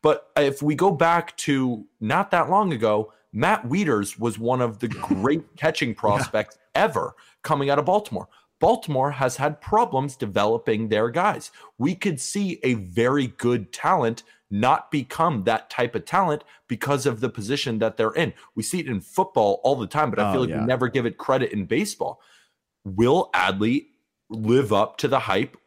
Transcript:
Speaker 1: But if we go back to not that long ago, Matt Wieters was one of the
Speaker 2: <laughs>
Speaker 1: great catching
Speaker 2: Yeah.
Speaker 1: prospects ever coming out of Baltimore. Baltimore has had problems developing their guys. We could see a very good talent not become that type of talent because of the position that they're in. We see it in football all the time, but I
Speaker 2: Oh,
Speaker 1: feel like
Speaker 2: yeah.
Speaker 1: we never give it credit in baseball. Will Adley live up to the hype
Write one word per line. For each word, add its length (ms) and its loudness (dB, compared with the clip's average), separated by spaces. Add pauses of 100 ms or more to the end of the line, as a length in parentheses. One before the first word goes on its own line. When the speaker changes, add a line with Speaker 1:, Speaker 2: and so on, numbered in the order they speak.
Speaker 1:
But 340 2
if 240 0
we 140 0
go 160 4
back 460 2
to 480 0 (140)
not 320 0
that 180 2
long 240 2
ago, 400 0 (200)
Matt 340 0
Wieters 520 0
was 200 -2
one 220 0
of 180 -2
the 80 -4
Speaker 2:
<laughs> 140 -6
Speaker 1:
great 400 0 (160)
catching 320 0
Speaker 2:
Yeah. 80 -6
Speaker 1:
prospects 600 -2 (180)
ever 400 0 (280)
coming 260 0
out 100 4
of 60 -2
Baltimore. 420 -2 (320)
Baltimore 520 2
has 260 -2
had 240 -2
problems 540 0
developing 760 0
their 200 2
guys. 420 -2 (280)
We 160 0
could 240 -2
see 440 -4
a 120 2
very 520 0
good 460 -2
talent 480 0 (300)
not 400 0
become 540 -2
that 240 0
type 260 -4
of 100 -6
talent 380 0 (240)
because 400 -2
of 140 -2
the 80 -2
position 500 -4
that 180 0
they're 140 2
in. 220 -2 (200)
We 100 -6
see 160 -4
it 80 -6
in 140 -4
football 640 0
all 120 4
the 120 -6
time, 240 0
but 80 -2
I 100 2
Speaker 2:
Oh, 40 0
Speaker 1:
feel 80 0
like 100 -2
Speaker 2:
yeah. 100 -4
Speaker 1:
we 60 -2
never 220 0
give 180 0
it 100 -6
credit 340 0
in 140 -4
baseball. 560 -4 (640)
Will 500 2
Adley 540 0 (420)
live 440 2
up 240 2
to 100 -2
the 120 2
hype 480 -2